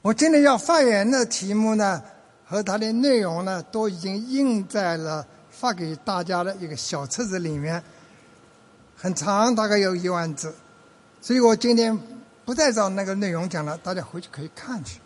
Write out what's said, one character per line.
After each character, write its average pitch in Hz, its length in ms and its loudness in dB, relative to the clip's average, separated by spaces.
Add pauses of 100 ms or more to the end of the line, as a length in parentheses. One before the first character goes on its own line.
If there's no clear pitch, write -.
我 220 80 4
今 311 180 4
天 294 100 8
要 269 140 6
发 330 260 4
言 220 280 4
的 262 160 2
题 196 260 -6
目 220 220 2
呢， 196 260 2 (440)
和 202 180 -4
它 196 160 -2
的 220 140 -2
内 247 260 4
容 180 260 -2
呢， 185 160 -4 (120)
都 220 160 -2
已 180 100 -6
经 190 180 -6
印 247 520 0
在 180 280 -2
了 156 300 -6 (240)
发 247 220 -2
给 165 240 -6
大 180 260 -4
家 175 220 -2
的 196 160 -4
一 170 80 -10
个 151 80 -10
小 143 280 -6
册 190 200 -6
子 185 160 -4
里 156 180 -4
面， 165 240 -4 (1120)
很 185 200 -6
长， 208 360 2
大 214 140 2
概 208 120 2
有 190 180 2
一 180 120 -2
万 170 280 -2
字， 156 180 -10 (680)
所 240 140 -2
以 254 60 4
我 226 160 8
今 240 200 4
天 226 220 2 (460)
不 247 100 -6
再 294 160 4
照 214 200 2
那 196 120 -4
个 190 140 -4
内 202 140 0
容 170 180 -2
讲 165 160 -4
了， 151 140 -4
大 180 140 -8
家 185 80 -4
回 160 200 -12
去 - 100 -18
可 139 120 -12
以 156 120 -12
看 226 300 -10
去。 - 220 -14